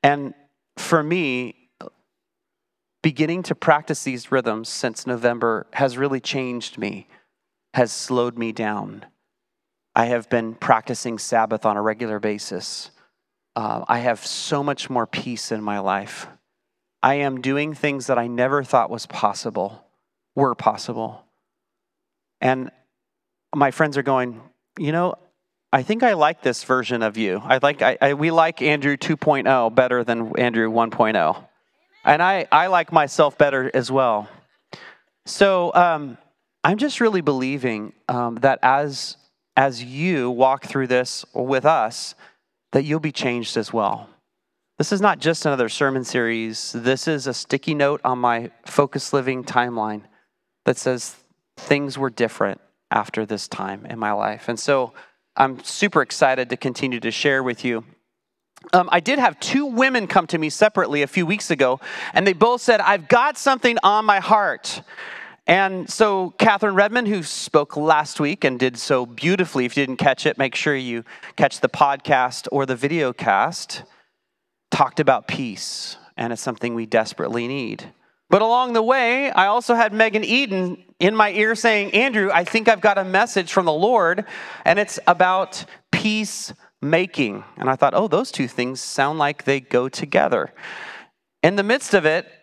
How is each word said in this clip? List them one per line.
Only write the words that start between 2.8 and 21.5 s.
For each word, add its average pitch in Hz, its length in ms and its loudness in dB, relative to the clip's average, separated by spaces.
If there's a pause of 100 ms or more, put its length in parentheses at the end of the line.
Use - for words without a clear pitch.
beginning 156 420 -2
to - 100 -4
practice 151 480 0
these 123 300 -6
rhythms 117 360 -2
since - 380 -6
November 117 680 -2
has 131 220 -2
really 135 220 -2
changed 123 580 -8
me, 98 300 -8 (680)
has 120 180 2
slowed 123 440 -4
me 117 140 -4
down. 104 560 -6 (880)
I 117 120 2
have 120 220 -2
been 113 260 -2
practicing 117 640 -2
Sabbath 110 460 -2
on 107 120 2
a 104 60 -2
regular 110 360 -4
basis. - 720 -8 (640)
Uh, 113 320 -4
I 117 140 0
have 120 260 -2
so - 380 -4
much 143 260 -6
more 120 160 -2
peace - 460 -8
in 107 100 -6
my 104 160 -4
life. 98 480 -6 (760)
I 135 140 4
am 139 240 -2
doing 143 340 -2
things 139 340 -4
that 127 100 2
I 117 80 -2
never 127 380 0
thought 120 260 2
was 117 160 -10
possible, 104 800 -4 (500)
were 135 220 0
possible. 113 680 -4 (1160)